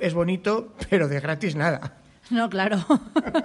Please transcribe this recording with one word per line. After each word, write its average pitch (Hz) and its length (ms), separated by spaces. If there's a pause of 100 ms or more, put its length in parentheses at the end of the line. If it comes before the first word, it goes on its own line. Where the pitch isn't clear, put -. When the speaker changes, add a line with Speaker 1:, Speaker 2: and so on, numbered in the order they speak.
Speaker 1:
es 170 120
bonito, 185 640 (160)
pero 175 160
de 139 140
gratis 151 340
nada. 151 440 (320)
Speaker 2:
No, 233 200
claro. 196 260 (680)